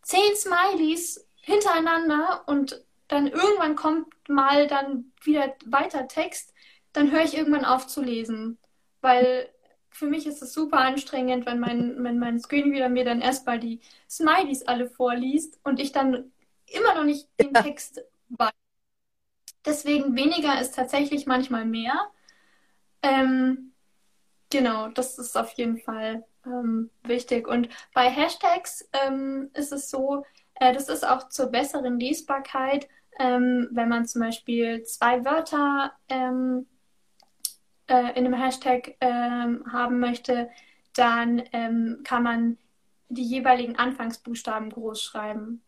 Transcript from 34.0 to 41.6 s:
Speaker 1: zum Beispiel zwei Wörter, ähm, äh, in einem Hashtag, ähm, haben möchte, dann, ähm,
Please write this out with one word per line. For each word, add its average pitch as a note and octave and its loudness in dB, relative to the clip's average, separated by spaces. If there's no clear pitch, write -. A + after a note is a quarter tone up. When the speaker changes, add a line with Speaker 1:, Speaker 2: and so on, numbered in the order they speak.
Speaker 1:
zum A#3 -4
Beispiel A3+ -2
zwei A#3+ 0
Wörter, C#4+ 0
ähm, B3+ -2
äh, B3 4
in B3 2
einem B3+ 0
Hashtag, B3+ -2
ähm, A#3+ -2
haben A#3+ 0
möchte, A#3+ -2
dann, A#3 2
ähm, A3+ -2